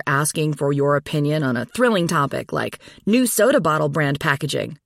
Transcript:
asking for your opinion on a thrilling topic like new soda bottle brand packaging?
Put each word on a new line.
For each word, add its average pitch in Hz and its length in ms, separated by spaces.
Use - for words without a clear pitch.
asking 151 460
for 143 180
your 143 240
opinion 147 480
on 127 140
a 120 80
thrilling 220 420
topic 143 460
like 120 260
new 247 200
soda 240 340
bottle 156 300
brand 143 320
packaging? 143 640